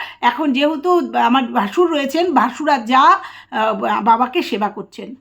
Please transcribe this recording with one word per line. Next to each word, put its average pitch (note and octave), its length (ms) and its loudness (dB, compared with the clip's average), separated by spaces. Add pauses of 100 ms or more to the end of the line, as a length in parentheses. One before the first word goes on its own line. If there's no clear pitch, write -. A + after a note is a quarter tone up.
(220)
এখন C#4+ 320 0
যেহেতু D4 640 0
আমার A#3+ 260 2
ভাসুর A#3+ 480 0
রয়েছেন, D#4+ 420 -2
ভাসুর C4 360 0
আর C#4 100 2
যা, B3 220 2
আহ, A3 1000 0
বাবাকে A#3+ 380 2
সেবা G#3 280 -4
করছেন। G#3 520 -14